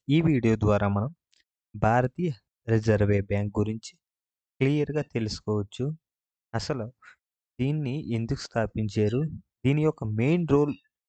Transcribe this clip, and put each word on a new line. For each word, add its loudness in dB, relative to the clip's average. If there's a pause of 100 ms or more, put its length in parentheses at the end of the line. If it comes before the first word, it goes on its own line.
ఈ 4
వీడియో 4
ద్వారా 2
మనం -2 (600)
భారతీయ 0 (360)
రిజర్వ్ 4
బ్యాంక్ -2
గురించి -4 (680)
క్లియర్గా 0
తెలుసుకోవచ్చు. -4 (560)
అసలు -6 (680)
దీన్ని -4
ఎందుకు -4
స్థాపించారు, -2 (120)
దీని -2
యొక్క -2
మెయిన్ 0
రోల్ 2 (340)